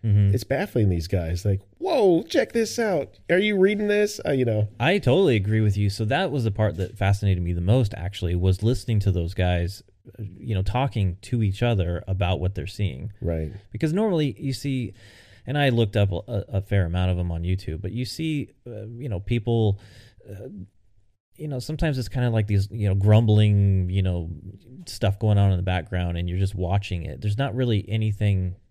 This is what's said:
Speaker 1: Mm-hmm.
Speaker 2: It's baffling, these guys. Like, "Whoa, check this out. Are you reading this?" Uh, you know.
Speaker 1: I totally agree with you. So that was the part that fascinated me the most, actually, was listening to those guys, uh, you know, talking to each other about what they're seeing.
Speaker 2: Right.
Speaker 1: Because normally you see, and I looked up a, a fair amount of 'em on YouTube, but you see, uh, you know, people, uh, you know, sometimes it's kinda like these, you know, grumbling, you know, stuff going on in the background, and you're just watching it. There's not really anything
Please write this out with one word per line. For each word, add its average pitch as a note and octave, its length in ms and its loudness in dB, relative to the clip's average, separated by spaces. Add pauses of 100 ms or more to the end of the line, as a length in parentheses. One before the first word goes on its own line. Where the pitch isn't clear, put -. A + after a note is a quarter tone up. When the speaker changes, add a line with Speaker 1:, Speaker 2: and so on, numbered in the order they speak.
Speaker 1:
Mm-hmm. G2+ 300 4
Speaker 2:
It's - 120 -2
baffling, C3+ 420 0
these E2+ 220 0
guys. F2 340 -2
Like, G2+ 160 0 (180)
"Whoa, A3+ 460 2
check - 300 -2
this A3+ 260 -2
out. G3 400 -2 (100)
Are F3 80 4
you G#3 220 2
reading G#3 300 2
this?" G#3 360 0
Uh, D#3+ 60 -2
you C3 140 2
know. G#2+ 240 0 (100)
Speaker 1:
I D#3+ 180 2
totally D3+ 380 4
agree G#2+ 240 2
with G#2 160 2
you. G2+ 140 0
So A2 160 -4
that C#3+ 260 -2
was C3 140 -2
the G#2+ 60 0
part G2+ 260 -2
that F#2 200 -6
fascinated G2 460 2
me F2 80 -2
the F2 80 -2
most, G#2 380 2
actually, F2 380 -6
was F#2 280 2
listening A2 380 0
to G2 100 2
those F2 220 -2
guys, F2+ 500 -2 (340)
uh, G#2+ 60 -12
you G#2+ 320 -8
know, F#2 60 0
talking G2+ 600 0
to A#2 200 -2
each G2 180 0
other F#2 460 0
about F#2 320 -2
what F#2 160 -2
they're D2 100 -6
seeing. E2+ 460 -6 (100)
Speaker 2:
Right. D#2+ 300 -4 (220)
Speaker 1:
Because D3+ 180 -2
normally F3 480 0
you C3+ 140 -4
see, C3 400 -6 (520)
and C3+ 120 -4
I C#3+ 100 4
looked A#2 300 2
up G2+ 160 4
a, G#2 340 -6
a G2 140 -2
fair G2 240 0
amount F2+ 260 0
of F2+ 80 -2
'em F2 100 -2
on E2+ 140 -4
YouTube, F2+ 380 -4
but F#2+ 100 -8
you A#2+ 140 -6
see, D#3 460 -6 (140)
uh, G#2 220 -14
you A#2+ 220 -12
know, F#2+ 100 -4
people, A2 640 0 (480)
uh, G#2 180 -14 (880)
you D3+ 140 -10
know, C3 100 -6
sometimes D#3 380 0
it's A#2+ 100 -4
kinda B2 220 0
like A2 180 4
these, G2+ 240 2
you G#2 160 0
know, F#2+ 80 2
grumbling, G2+ 960 6
you F#2+ 120 0
know, F2 280 -2 (560)
stuff - 340 -2
going G#2+ 180 4
on G2+ 140 6
in F2+ 60 2
the F2+ 60 -2
background, F2+ 540 -2
and F2 120 -4
you're F2+ 100 -2
just G2 160 0
watching F2+ 480 -2
it. D2 160 -10
There's G#2 180 -2
not B2+ 160 -2
really A#2+ 360 0
anything G2+ 680 0 (160)